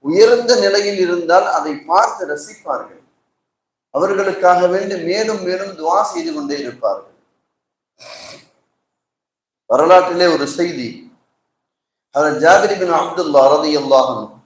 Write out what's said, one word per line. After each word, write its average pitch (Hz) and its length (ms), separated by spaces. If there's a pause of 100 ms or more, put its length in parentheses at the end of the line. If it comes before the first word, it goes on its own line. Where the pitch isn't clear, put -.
உயர்ந்த 240 440 (120)
நிலையில் 202 400
இருந்தால் 175 420 (120)
அதை 151 140 (160)
பார்த்து 185 440
ரசிப்பார்கள். - 680 (960)
அவர்களுக்காக 190 640 (140)
வேண்டி 196 220 (120)
மேலும் 214 380
மேலும் 185 320
துஆ 165 180 (140)
செய்து 165 240
கொண்டே 143 300
இருப்பார்கள். 151 520 (2500)
வரலாற்றிலே 175 640
ஒரு 143 120 (120)
செய்தி, 147 300 (1300)
ஹதரத் 143 300
ஜாபிர் 196 320
இப்னு 175 240
அப்துல்லா 151 420 (120)
ரலியல்லாஹு 139 580
அன்ஹு 107 160 (180)